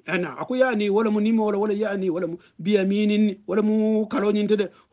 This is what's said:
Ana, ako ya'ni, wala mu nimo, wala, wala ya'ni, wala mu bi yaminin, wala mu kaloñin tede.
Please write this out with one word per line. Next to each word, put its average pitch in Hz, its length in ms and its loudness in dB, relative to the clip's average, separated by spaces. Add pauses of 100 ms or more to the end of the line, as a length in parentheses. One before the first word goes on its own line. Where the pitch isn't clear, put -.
Ana, 170 340 -4
ako 254 180 -4
ya'ni, 226 320 2
wala 220 200 2
mu 214 100 2
nimo, 220 260 2
wala, 208 120 -2
wala 208 160 -2
ya'ni, 196 360 -2
wala 175 160 -4
mu 165 100 -8 (220)
bi 185 160 0
yaminin, 208 720 2
wala 208 160 0
mu 214 460 0
kaloñin 208 400 0
tede. 202 220 0 (220)